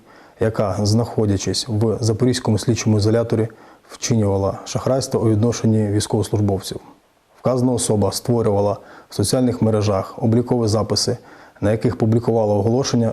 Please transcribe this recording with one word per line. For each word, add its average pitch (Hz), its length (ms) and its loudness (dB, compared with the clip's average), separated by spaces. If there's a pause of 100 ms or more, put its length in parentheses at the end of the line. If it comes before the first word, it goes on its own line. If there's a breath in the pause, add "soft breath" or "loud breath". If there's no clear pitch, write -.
(400 loud breath)
яка, 107 440 0
знаходячись 104 840 0
в 107 300 0
Запорізькому 117 580 0
слідчому 110 400 0
ізоляторі, 110 500 0 (420 loud breath)
вчинювала 98 760 -2
шахрайство 127 560 -2
у 113 80 2
відношенні 110 580 2
військовослужбовців. 101 920 -2 (600)
Вказана 127 320 0
особа 104 400 0
створювала 104 640 0 (320 loud breath)
в - 60 -18
соціальних 127 460 0
мережах 104 600 0
облікові 120 440 2
записи, 104 500 -2 (440 loud breath)
на 104 100 2
яких 113 260 0
публікувала 113 560 2
оголошення 117 600 0